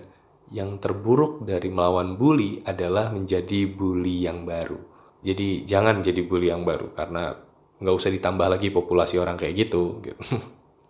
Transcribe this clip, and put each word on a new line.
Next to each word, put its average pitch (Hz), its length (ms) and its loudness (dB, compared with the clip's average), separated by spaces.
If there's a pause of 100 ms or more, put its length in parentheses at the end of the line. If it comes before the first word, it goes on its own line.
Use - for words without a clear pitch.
(500)
yang 101 280 -6
terburuk 123 640 2
dari 92 300 -2
melawan 90 420 2
bully 120 480 2
adalah 95 480 0
menjadi 98 560 0
bully 90 640 -2
yang 85 180 -6
baru. 82 320 -6 (480)
Jadi 95 400 -2
jangan 101 360 4
jadi 90 200 2
bully 87 300 2
yang 87 100 -4
baru, 85 320 -2
karena 85 400 -4 (440)
nggak 92 180 2
usah 95 160 0
ditambah 92 380 0
lagi 95 200 2
populasi 90 480 2
orang 87 200 0
kayak 78 160 -2 (140)
gitu, 90 360 -2
gitu. - 180 -12
<laughs> - 360 -6 (320)